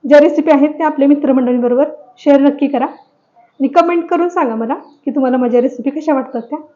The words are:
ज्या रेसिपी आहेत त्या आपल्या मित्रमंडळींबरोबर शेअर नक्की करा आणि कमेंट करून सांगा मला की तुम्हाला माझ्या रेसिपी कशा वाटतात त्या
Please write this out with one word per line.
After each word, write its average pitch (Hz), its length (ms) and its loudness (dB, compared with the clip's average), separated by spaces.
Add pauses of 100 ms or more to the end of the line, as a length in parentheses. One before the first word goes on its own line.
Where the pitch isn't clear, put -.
ज्या 285 120 8
रेसिपी 311 300 2
आहेत 285 180 4
त्या 311 180 -4
आपल्या 285 220 0
मित्रमंडळींबरोबर 254 800 0 (300)
शेअर 285 220 4
नक्की 285 260 0
करा 240 200 -2
आणि - 800 -10
कमेंट 339 400 0
करून 349 200 -2
सांगा 269 260 -4
मला 226 200 -6
की - 360 -12
तुम्हाला 254 260 -2
माझ्या 247 240 0
रेसिपी 254 300 -4
कशा 302 240 -4
वाटतात 247 280 -6
त्या 294 160 -12 (180)